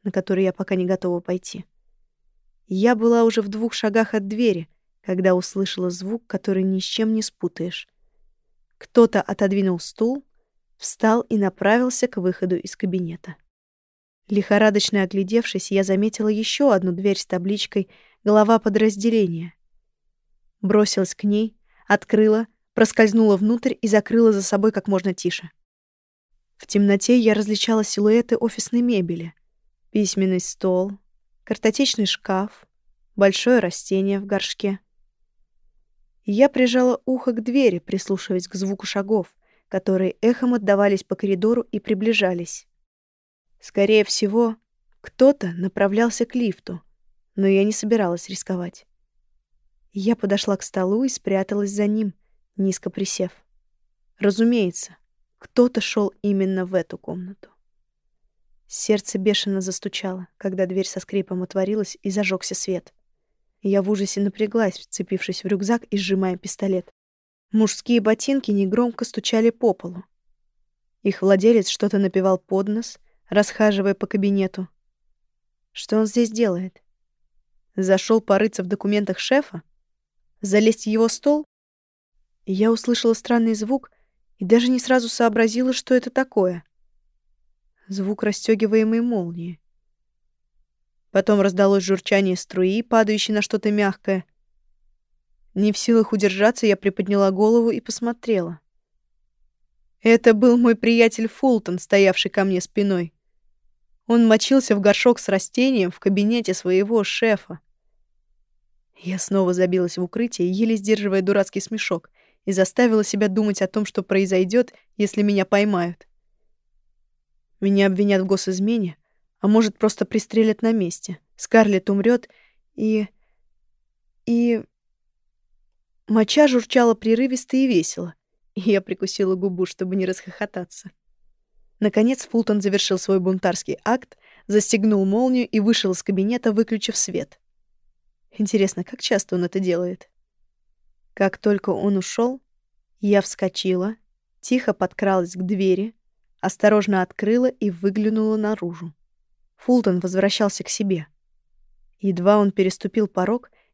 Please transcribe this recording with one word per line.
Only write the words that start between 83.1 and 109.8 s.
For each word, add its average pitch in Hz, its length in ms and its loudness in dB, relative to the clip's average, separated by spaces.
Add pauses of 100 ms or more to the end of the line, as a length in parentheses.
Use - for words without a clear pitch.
странный 226 400 0
звук 220 360 -4 (460)
и - 80 -8
даже 240 240 4
не 254 100 0
сразу 247 300 0
сообразила, 233 640 0
что 254 220 -2
это 247 160 0
такое. 185 540 -2 (1200)
Звук 196 340 -6
расстёгиваемой 220 800 0
молнии. 175 580 -4 (1500)
Потом 196 300 2
раздалось 196 440 2
журчание 190 520 0
струи, 185 460 -2
падающей 214 500 0
на 208 80 0
что-то 208 300 -2
мягкое. 196 540 -2 (1300)
Не 208 180 2
в - 60 -6
силах 226 340 2
удержаться, 208 540 2
я 202 100 4
приподняла 196 540 0
голову 226 400 2
и 220 100 -4
посмотрела. 220 800 -4 (1400)
Это 226 320 6
был 240 240 6
мой 233 160 4
приятель 226 540 2
Фултон, 214 500 0
стоявший 196 520 2
ко 196 140 0
мне 190 160 0
спиной. 190 540 -4 (920)
Он 233 200 4
мочился 226 500 4
в 202 40 -2
горшок 208 380 4
с - 100 -8
растением 196 640 0
в - 100 -14
кабинете 208 520 0
своего 202 520 0
шефа. 208 560 -2 (1400)
Я 180 220 -8
снова 185 360 0
забилась 180 420 0